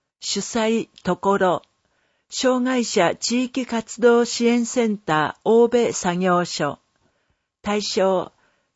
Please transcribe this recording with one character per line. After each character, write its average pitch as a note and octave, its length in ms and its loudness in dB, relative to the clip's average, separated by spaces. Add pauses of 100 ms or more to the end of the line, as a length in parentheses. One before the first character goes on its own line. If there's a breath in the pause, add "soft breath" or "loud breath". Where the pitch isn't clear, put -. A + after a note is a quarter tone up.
(180)
主 - 220 -6
催、 A3+ 480 -2 (160)
と F3+ 120 0
こ G3 220 0
ろ。 F#3 240 0 (640)
障 B3+ 360 0
害 B3+ 200 0
者 F#3 300 0
地 B3 300 -2
域 B3 220 -6
活 - 340 -8
動 A#3 240 4
支 A#3 200 -4
援 A#3 220 2
セ A#3 220 -2
ン G#3 100 -2
タ D#3 460 -2
ー、 - 40 -2
大 A#3 200 6
部 A#3+ 240 0
作 F3 240 -4
業 F3+ 280 2
所。 D3+ 360 -6 (840)
対 G#3 180 -2
象、 F#3+ 520 0 (440)